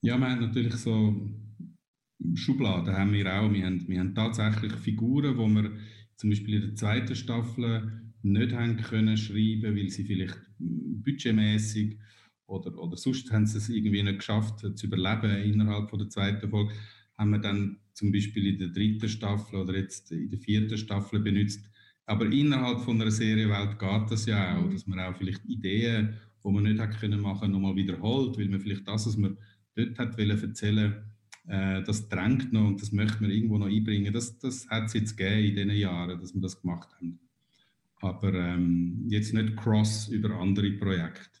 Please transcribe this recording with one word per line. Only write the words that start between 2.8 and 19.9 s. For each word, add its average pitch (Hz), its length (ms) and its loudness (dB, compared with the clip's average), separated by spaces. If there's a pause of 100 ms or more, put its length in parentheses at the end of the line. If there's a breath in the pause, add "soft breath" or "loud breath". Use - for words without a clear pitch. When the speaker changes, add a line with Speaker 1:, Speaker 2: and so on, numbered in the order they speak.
Speaker 1:
haben 101 200 2
wir 98 260 0
auch. 107 100 4
Wir 98 140 2
haben, 92 240 -2
wir 92 120 0
haben 95 140 0
tatsächlich 110 600 0
Figuren, 120 640 0
wo 110 100 2
wir 107 300 4 (380 loud breath)
zum 107 120 0
Beispiel 104 280 2
in 101 40 2
der 104 140 -4
zweiten 110 420 0
Staffel 117 840 -4 (180)
nicht 110 320 2
haben 117 240 0
können 110 400 2
schreiben, 107 580 2
weil 101 140 0
sie 95 160 -4
vielleicht 95 340 -2 (200)
budgetmässig 107 1400 0 (480 loud breath)
oder, 92 320 -8
oder 85 180 -6
sonst - 360 -4
haben 107 140 4
sie 107 120 -2
es 104 100 -4
irgendwie 107 340 0
nicht 101 160 -2
geschafft, - 460 -2
äh, - 100 -4
zu - 120 -8
überleben 101 560 0
innerhalb 104 480 2
von 104 80 -6
der 101 100 -4
zweiten 104 400 -2
Folge, 104 260 0 (420 loud breath)
haben 104 140 2
wir 104 80 4
dann 101 400 -2 (140)
zum 104 180 0
Beispiel 101 360 2
in 95 120 2
der 92 100 -2
dritten 107 400 0
Staffel 104 520 -2
oder 95 160 -2
jetzt - 340 -6